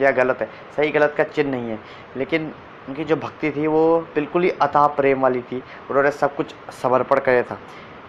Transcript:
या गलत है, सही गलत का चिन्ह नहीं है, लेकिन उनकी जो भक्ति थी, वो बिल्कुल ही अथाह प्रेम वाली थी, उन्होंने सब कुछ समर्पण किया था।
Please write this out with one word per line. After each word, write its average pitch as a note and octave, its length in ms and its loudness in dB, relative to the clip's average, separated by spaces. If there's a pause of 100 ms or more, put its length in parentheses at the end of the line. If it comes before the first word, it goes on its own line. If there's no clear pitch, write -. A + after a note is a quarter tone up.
या C#3 100 4
गलत B2+ 300 2
है, A2 60 -4 (300)
सही D3 140 0
गलत D3 260 2
का D#3 80 2
चिन्ह D3 260 -2
नहीं A#2+ 200 -4
है, A2 80 -6 (380)
लेकिन D#3 380 -4 (340)
उनकी C#3 160 -8
जो D3+ 120 0
भक्ति C#3+ 340 -4
थी, C#3+ 160 -2
वो D#3+ 340 4
बिल्कुल D#3+ 420 -2
ही F3+ 80 4
अथाह D3 360 2
प्रेम C#3 340 2
वाली B2+ 220 2
थी, B2+ 200 -8 (280)
उन्होंने C#3 200 4
सब C#3+ 260 -2
कुछ - 180 -6 (280)
समर्पण B2+ 360 2
किया B2+ 240 4
था। G#2 160 -8 (500)